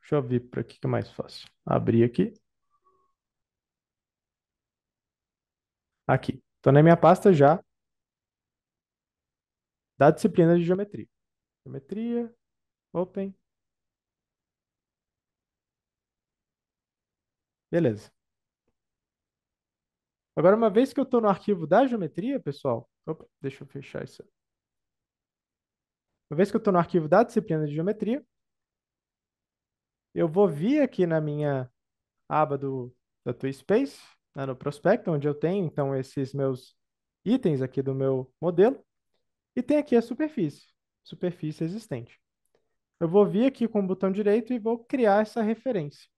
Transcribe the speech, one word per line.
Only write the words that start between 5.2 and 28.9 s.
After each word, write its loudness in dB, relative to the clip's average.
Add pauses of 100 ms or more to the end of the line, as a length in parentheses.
Aqui. -2 (200)
Tô 4
na 8
minha 8
pasta 6
já 4 (2250)
da 8
disciplina 2
de 0
geometria. -4 (580)
Geometria, -8 (600)
open. -8 (4000)
Beleza. -2 (2250)
Agora, 4
uma 0
vez 2
que -4
eu -2
tô 0
no 2
arquivo -2
da 4
geometria, -6
pessoal, -6 (160)
opa, -12 (160)
deixa -12
eu -20
fechar -14
isso. -20 (2000)
Uma -4
vez 2
que -2
eu 0
tô 0
no 2
arquivo 0
da 4
disciplina -2
de -8
geometria, -4 (1900)